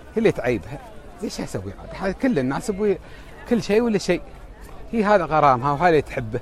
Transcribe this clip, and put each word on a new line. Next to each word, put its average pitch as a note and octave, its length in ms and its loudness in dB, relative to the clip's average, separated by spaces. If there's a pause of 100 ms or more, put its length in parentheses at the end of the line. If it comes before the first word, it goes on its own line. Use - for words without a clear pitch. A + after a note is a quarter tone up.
(160)
هي - 20 0
اللي A3 140 4
تعيبها". B2 480 -2 (420)
زين G3+ 80 -6
شو - 140 -8
أسوي G2 360 -8
عاد؟ - 100 -14 (120)
هاي F#3+ 120 -2
كل A#3 260 0
الناس C#3 300 -2
أبوي G3+ 280 0 (520)
كل A3+ 140 2
شيء G#3 180 4
ولا A#3 160 2
شيء. F3 240 0 (680)
هي A3+ 120 0
هذا G3 220 4
غرامها، C#3+ 460 4
وهاي D3+ 180 4
اللي D#3 120 6
تحبه. A#2+ 400 -6